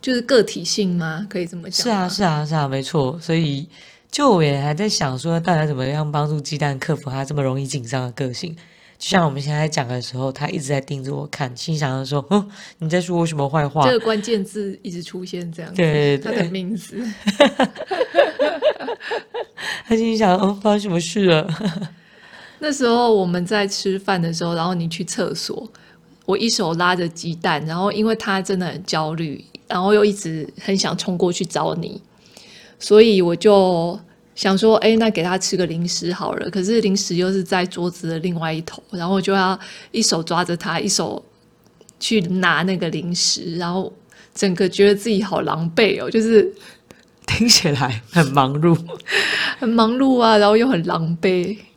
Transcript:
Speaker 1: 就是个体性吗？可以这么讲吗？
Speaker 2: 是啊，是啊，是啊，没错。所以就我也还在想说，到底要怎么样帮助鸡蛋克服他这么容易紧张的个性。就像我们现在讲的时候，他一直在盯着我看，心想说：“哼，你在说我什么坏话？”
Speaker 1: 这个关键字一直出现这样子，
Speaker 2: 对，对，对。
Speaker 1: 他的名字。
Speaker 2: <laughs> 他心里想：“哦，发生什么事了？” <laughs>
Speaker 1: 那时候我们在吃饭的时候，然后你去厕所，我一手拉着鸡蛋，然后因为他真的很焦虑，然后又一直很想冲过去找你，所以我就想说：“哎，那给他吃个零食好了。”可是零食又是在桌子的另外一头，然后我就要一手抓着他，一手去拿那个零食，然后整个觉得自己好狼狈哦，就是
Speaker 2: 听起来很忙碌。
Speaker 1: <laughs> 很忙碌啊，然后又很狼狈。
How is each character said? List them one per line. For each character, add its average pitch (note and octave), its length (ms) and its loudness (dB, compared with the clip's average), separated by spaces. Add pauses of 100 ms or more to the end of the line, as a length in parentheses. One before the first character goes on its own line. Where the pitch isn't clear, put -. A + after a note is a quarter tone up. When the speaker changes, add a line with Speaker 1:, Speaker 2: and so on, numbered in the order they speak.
Speaker 1:
就 B3+ 120 0
是 A#3+ 60 0
个 A#3+ 220 4
体 F3 200 -4
性 F3+ 320 0
吗？ E3 360 -4
可 F#3 100 -6
以 E3+ 60 -4
这 F3 100 -14
么 E3+ 140 -14
讲 - 80 -2
吗？ - 40 0
Speaker 2:
是 A#3+ 80 0
啊， F#3 200 0
是 G3 120 -2
啊， D3+ 220 2
是 D3+ 100 -2
啊， C#3+ 140 2
没 C3+ 140 -2
错。 C#3+ 400 0
所 E3 120 -2
以 D3+ 320 -2 (440)
就 D4 200 4
我 F3 120 6
也 C#3 180 2
还 D3 140 0
在 G3+ 120 -2
想 C3+ 320 -2
说， E3 220 -2
到 E3+ 140 2
底 D#3 60 2
要 D#3 60 0
怎 D3 80 -2
么 B2+ 120 -4
样 D3 260 -2
帮 D3 160 0
助 D3+ 100 -2
鸡 D3 200 -6
蛋 C#3 200 -2
克 D3+ 160 -2
服 C3 140 -8
他 C3+ 160 -4
这 D3 100 -8
么 C#3+ 80 0
容 C3 160 0
易 C#3 80 -4
紧 C3 160 -6
张 B2+ 220 -4
的 A#2+ 80 -8
个 B2+ 220 -6
性。 E3 200 -10 (440)
就 - 100 -10
像 F3+ 160 4
我 D3 60 2
们 C3+ 100 -6
现 D3 120 -4
在 D3+ 140 0
讲 D3+ 220 -2
的 B2 120 -4
时 B2 140 -12
候， C3 160 -2
他 C#3+ 180 -6
一 F#3 100 -6
直 C3+ 60 -6
在 C#3 140 -2
盯 C3+ 240 -8
着 C#3 100 -8
我 C#3+ 160 -8
看， B2 280 -8
心 D#3 200 -6
想 C3+ 280 -2
说 C#3 160 -2 (100)
：“哼， G3+ 160 0 (320)
你 D#3+ 100 -4
在 F3+ 120 2
说 F3 160 -4
我 E3+ 100 2
什 D#3+ 80 -4
么 C#3+ 140 -2
坏 D3 180 0
话？” C#3+ 220 0
Speaker 1:
这 B3+ 40 6
个 A#3 60 2
关 A3 220 0
键 G#3 240 -2
字 G3+ 380 -8
一 G#3 80 -12
直 F3 120 -10
出 F#3 220 -12
现 F3+ 260 -10
这 E3 120 -14
样 E3 100 -14
子， F3+ 40 -6
Speaker 2:
对， D3 420 4
对， - 0 -
对。 G3+ 180 -4
Speaker 1:
他 G3+ 60 0
的 E3+ 80 -2
名 F#3+ 260 -6
字。 - 280 -10
Speaker 2:
<laughs> A3+ 40 -4 (2750)
他 A3+ 80 2
心 A3+ 160 2
里 A3 60 0
想 F#3 200 4
：“哦， G3+ 240 0
发 G#3+ 100 2
生 G#3 80 2
什 G#3 100 -6
么 E3+ 100 2
事 G3 240 0
了？” D#3+ 240 4 (760)
<laughs> - 360 -20
Speaker 1:
那 D4+ 100 -4
时 C4+ 160 0
候 A#3 260 4
我 F#3+ 140 4
们 F3+ 180 0
在 G3+ 220 0
吃 G3 320 -2
饭 F#3+ 240 0
的 E3 100 0
时 E3 120 -4
候， E3+ 100 -2
然 E3 100 -2
后 F3+ 80 0
你 E3+ 160 -2
去 E3 140 -8
厕 F3 320 -4
所， - 340 -8 (560)
我 F#3+ 140 0
一 A3+ 100 2
手 F3+ 260 0
拉 F3+ 200 2
着 F3 140 -2
鸡 E3 260 -8
蛋， E3 320 -2
然 E3 100 -4
后 G3 140 0
因 G#3+ 160 0
为 A3 80 2
他 G3 260 -2
真 F#3+ 160 -2
的 F3+ 100 -2
很 - 180 -8
焦 D#3 300 -2
虑， D3+ 300 -6 (220)
然 F#3 160 -2
后 G3+ 100 4
又 G#3 120 6
一 G#3 80 4
直 D#3+ 360 -6 (120)
很 G3 160 -2
想 F3+ 200 -2
冲 F3+ 220 -4
过 F3+ 140 2
去 F3+ 120 -4
找 D#3+ 300 -2
你， E3+ 260 -8 (800)
所 G#3+ 240 8
以 G#3+ 180 6
我 E3+ 140 2
就 F#3 640 4 (380)
想 F#3+ 200 0
说 A3 200 4 (100)
：“哎， A3 80 6
那 A3 160 2
给 E3 140 -2
他 F3+ 120 -2
吃 F#3 200 -4
个 F3 100 0
零 E3 220 -4
食 F3 240 -4
好 F3+ 220 -6
了。” - 160 -6
可 F#3 120 -4
是 A3 180 2
零 G3 160 0
食 F3 200 -4
又 F3+ 160 0
是 F#3+ 100 0
在 F3+ 240 -2
桌 F3 240 -4
子 E3+ 180 -10
的 E3 120 -4
另 E3+ 180 -4
外 D#3+ 140 -4
一 D#3+ 100 -6
头， - 180 -14 (120)
然 F3 160 -6
后 G3 40 0
我 F#3+ 80 2
就 G3 120 0
要 F#3+ 260 2 (320)
一 A3+ 100 -2
手 E3 220 0
抓 E3+ 220 -2
着 E3+ 120 -4
他， E3 220 -6
一 G3+ 100 -2
手 F3 320 -2 (800)
去 A3 220 0
拿 E3+ 420 0
那 F#3 140 0
个 E3+ 140 -4
零 E3+ 220 -6
食， - 440 -4
然 F3 180 -4
后 F#3+ 180 -4 (400)
整 F#3+ 220 0
个 F#3 140 2
觉 G3+ 180 4
得 G3+ 80 8
自 G3+ 160 -2
己 G3+ 100 2
好 G3+ 200 -2
狼 D#3+ 340 -2
狈 G3+ 260 4
哦， B2+ 80 -6
就 A3+ 140 2
是 A3 260 6 (800)
Speaker 2:
听 A#3 220 2
起 F3+ 220 4
来 B2+ 300 0 (120)
很 E3+ 160 6
忙 C3+ 340 2
碌。 E3+ 160 6 (400)
Speaker 1:
<laughs> - 400 -2
很 A#3+ 100 -2
忙 A3+ 280 4
碌 C4 260 4
啊， A3+ 160 6
然 G#3 100 6
后 G#3+ 80 6
又 A#3 120 4
很 F#3+ 180 2
狼 E3 340 -2
狈。 F#3 380 0 (180)